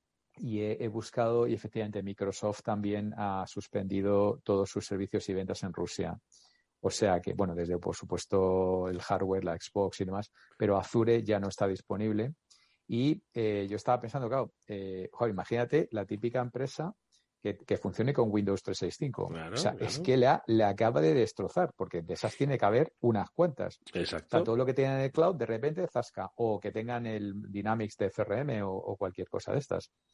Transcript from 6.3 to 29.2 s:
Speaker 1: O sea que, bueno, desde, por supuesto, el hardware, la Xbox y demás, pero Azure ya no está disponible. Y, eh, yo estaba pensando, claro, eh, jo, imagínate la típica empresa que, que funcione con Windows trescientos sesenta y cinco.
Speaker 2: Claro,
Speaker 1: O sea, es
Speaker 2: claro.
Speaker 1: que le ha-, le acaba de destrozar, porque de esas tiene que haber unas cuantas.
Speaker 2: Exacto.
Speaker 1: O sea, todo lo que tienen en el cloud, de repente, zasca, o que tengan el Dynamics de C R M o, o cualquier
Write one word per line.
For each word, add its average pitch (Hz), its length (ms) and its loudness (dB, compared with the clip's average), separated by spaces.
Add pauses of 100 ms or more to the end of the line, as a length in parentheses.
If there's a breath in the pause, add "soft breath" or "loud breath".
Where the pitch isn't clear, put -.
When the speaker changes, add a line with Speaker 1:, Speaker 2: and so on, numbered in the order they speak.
Speaker 1:
O 95 100 2
sea 92 300 4
que, 90 120 -4
bueno, 90 220 0
desde, 87 240 0
por 87 180 -4
supuesto, 92 960 2
el 92 100 -4
hardware, 95 440 0
la 85 120 -2
Xbox - 460 -2
y - 20 0
demás, 95 260 -4 (280 soft breath)
pero 101 180 4
Azure 117 460 4
ya 104 180 2
no 98 80 -2
está 101 180 0
disponible. 107 680 0 (520 soft breath)
Y, 127 360 2 (100)
eh, 104 380 0
yo 104 60 -2
estaba 123 220 2
pensando, 120 300 -4
claro, 127 240 -2 (160)
eh, 95 420 -8
jo, - 160 0
imagínate 120 680 0
la 104 120 -2
típica 117 380 -2
empresa 135 520 -6 (480)
que, 104 140 -2
que - 220 -2
funcione 110 340 0
con 117 180 2
Windows 101 320 0
trescientos - 340 -4
sesenta - 80 -6
y - 20 -2
cinco. 95 220 -4
Speaker 2:
Claro, 82 260 -8
Speaker 1:
O - 20 -2
sea, 135 160 0
es - 220 -4
Speaker 2:
claro. 151 80 -6
Speaker 1:
que 131 160 4
le 123 80 6
ha-, 147 200 4
le 110 180 6
acaba 113 360 2
de 156 140 6
destrozar, 123 600 0
porque 87 280 -6
de 85 120 -6
esas - 220 -4
tiene 139 220 0
que - 80 0
haber 117 340 4
unas 110 300 2
cuantas. 139 500 -2 (140)
Speaker 2:
Exacto. - 320 -4
Speaker 1:
O - 120 2
sea, 175 60 2
todo 113 120 2
lo 127 100 2
que 131 80 0
tienen 135 220 2
en 135 80 0
el 139 80 -2
cloud, 170 240 4
de 120 100 -2
repente, 151 400 -2
zasca, 101 500 -4
o 110 240 0
que 104 100 -4
tengan 117 360 -4
el 104 260 -4 (180)
Dynamics 104 460 -2
de 98 140 0
C - 120 -8
R 101 180 -2
M 127 220 -2
o, 98 100 -2
o 98 260 -6
cualquier 98 320 -4